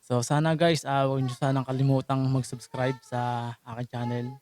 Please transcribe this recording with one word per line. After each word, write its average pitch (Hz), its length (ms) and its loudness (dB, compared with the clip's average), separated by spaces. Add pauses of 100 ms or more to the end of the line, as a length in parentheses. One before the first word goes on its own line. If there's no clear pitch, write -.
So, 123 160 2
sana, 156 320 2
guys, 165 320 2
ah, 139 200 2
huwag 135 160 0
nyo 127 120 -2
sanang 135 320 0
kalimutang 135 520 2 (120)
mag-subscribe 131 720 -2
sa 120 480 -4 (240)
aking 120 160 -8
channel. 120 360 -4 (140)